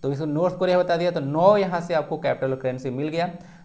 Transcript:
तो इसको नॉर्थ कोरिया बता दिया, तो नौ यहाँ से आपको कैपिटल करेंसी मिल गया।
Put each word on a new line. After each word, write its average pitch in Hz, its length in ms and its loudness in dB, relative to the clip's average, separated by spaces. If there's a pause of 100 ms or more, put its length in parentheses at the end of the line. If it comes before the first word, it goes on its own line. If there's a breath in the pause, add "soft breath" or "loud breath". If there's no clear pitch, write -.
तो 139 80 -2
इसको 143 140 -4
नॉर्थ 165 300 0
कोरिया 180 240 2
बता 180 180 2
दिया, 175 140 0
तो 170 80 -2
नौ 160 380 4
यहाँ 180 240 0
से 175 120 -4
आपको 156 240 0
कैपिटल 135 380 0
करेंसी 131 340 -4
मिल 135 180 -4
गया। 165 200 -2 (380 loud breath)